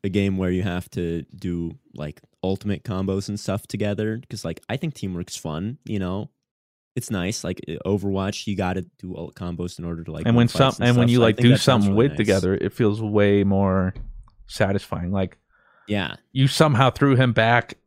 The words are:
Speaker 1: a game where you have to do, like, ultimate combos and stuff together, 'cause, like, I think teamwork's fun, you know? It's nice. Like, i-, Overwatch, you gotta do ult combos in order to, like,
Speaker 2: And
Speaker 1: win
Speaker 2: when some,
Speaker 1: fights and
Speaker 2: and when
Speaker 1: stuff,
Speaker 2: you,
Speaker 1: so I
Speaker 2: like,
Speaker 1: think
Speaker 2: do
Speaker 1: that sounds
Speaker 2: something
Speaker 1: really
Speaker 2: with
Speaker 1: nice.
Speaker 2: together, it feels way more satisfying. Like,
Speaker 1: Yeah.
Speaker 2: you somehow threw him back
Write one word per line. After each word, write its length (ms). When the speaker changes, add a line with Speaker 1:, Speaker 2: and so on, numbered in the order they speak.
Speaker 1:
a 60
game 280
where 140
you 120
have 280
to 320
do, 360
like, 280
ultimate 400
combos 460
and 100
stuff 280
together, 640
'cause, 160
like, 240
I 80
think 160
teamwork's 420
fun, 500
you 140
know? 300
It's 140
nice. 340
Like, 240
i-, 180
Overwatch, 600
you 80
gotta 300
do 180
ult 180
combos 440
in 60
order 180
to, 80
like, 160
Speaker 2:
And 80
Speaker 1:
win 80
Speaker 2:
when 60
some, 220
Speaker 1:
fights 80
and 100
Speaker 2:
and 80
when 100
Speaker 1:
stuff, 40
Speaker 2:
you, 60
Speaker 1:
so 60
I 20
Speaker 2:
like, 120
Speaker 1:
think 60
Speaker 2:
do 60
Speaker 1:
that 80
sounds 280
Speaker 2:
something 120
Speaker 1:
really 120
Speaker 2:
with 20
Speaker 1:
nice. 60
Speaker 2:
together, 380
it 180
feels 280
way 420
more 520
satisfying. 640
Like, 260
Speaker 1:
Yeah. 280
Speaker 2:
you 140
somehow 440
threw 240
him 180
back 540